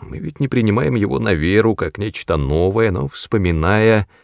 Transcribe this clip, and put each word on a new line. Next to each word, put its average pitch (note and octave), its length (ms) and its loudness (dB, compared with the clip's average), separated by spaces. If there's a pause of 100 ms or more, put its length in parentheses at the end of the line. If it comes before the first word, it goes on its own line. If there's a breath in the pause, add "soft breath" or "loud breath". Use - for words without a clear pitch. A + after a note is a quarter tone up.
Мы - 180 -14
ведь - 220 -10
не C3+ 80 0
принимаем A#2+ 480 2
его G2+ 240 0
на A2 120 0
веру, G2 440 2
как - 220 -6
нечто G2+ 380 -4
новое, F2+ 540 0
но, A2+ 160 -4
вспоминая, G#2 1000 0 (160 soft breath)